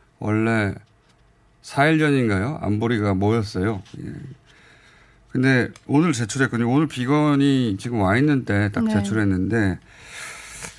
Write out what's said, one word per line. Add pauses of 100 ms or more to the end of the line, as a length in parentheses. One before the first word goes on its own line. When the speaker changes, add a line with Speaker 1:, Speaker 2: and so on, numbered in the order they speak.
(200)
Speaker 1:
원래 (880)
사
일
전인가요?
안보리가
모였어요. (200)
예. (1160)
근데 (160)
오늘
제출했거든요.
오늘
비건이
지금
와
있는데
딱
Speaker 2:
네.
Speaker 1:
제출했는데 (1000)